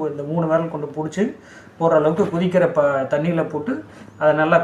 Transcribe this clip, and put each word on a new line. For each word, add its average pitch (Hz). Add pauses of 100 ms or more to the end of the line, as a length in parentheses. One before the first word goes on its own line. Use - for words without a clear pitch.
(120)
இந்த 143
மூணு 165
விரல் 160
கொண்டு 147
புடிச்சு 156 (560)
போடுற 165
அளவுக்கு 170
கொதிக்கிற 180 (140)
ப-, 147 (280)
தண்ணியில 160
போட்டு 151 (460)
அதை 151 (100)
நல்லா 170